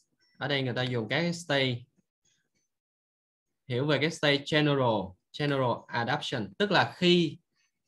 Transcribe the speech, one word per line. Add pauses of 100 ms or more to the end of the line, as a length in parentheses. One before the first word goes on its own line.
(380)
Ở
đây
người
ta
dùng
các
cái
stage. (1900)
Hiểu
về
cái
stage
general, (380)
general (160)
adaptation,
tức
là
khi (500)